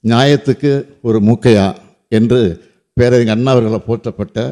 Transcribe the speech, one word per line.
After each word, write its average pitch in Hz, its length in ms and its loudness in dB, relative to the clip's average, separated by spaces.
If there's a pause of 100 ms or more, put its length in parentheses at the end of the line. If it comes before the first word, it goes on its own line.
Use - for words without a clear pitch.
நியாயத்துக்கு 139 680 0 (360)
ஒரு 113 200 0
மூக்கையா 110 400 2 (500)
என்று 117 220 2 (580)
பேரறிஞர் 120 400 2
அண்ணா 131 180 0
அவர்களால் 113 320 -2
போற்றப்பட்ட 110 500 -8 (140)